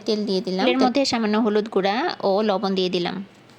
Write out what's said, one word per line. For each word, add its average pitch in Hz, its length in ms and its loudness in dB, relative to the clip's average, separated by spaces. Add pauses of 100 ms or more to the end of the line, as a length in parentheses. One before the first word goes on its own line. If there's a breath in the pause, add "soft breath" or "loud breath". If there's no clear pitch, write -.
তেল 214 120 0 (100)
দিয়ে 190 180 0
দিলাম। 185 240 -2
এর 254 140 0
মধ্যে 254 160 2 (100)
সামান্য 220 240 0 (100)
হলুদ 214 300 2
গুঁড়া 196 200 2 (320)
ও 196 40 2 (180)
লবণ 196 300 0
দিয়ে 180 160 0
দিলাম। 180 200 -2 (440)